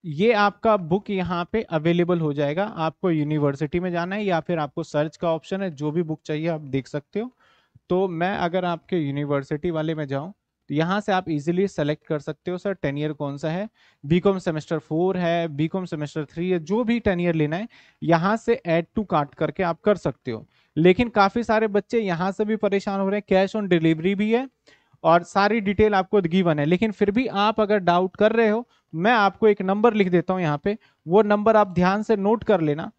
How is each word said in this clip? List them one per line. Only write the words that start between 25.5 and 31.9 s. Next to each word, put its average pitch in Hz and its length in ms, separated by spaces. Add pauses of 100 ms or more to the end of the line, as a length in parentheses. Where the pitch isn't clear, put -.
डिटेल 202 340
आपको 190 280
गिवन 170 360
है। 143 60
लेकिन 180 260
फिर 202 200
भी 208 160
आप 208 340
अगर 208 200
डाउट 180 340
कर 214 160
रहे 226 180
हो, 226 180 (260)
मैं 180 200
आपको 214 340
एक 208 160
नंबर 208 300
लिख 196 160
देता 180 240
हूँ 185 80
यहाँ 147 220
पे, 202 140 (280)
वो 185 180
नंबर 208 320
आप 202 180
ध्यान 190 300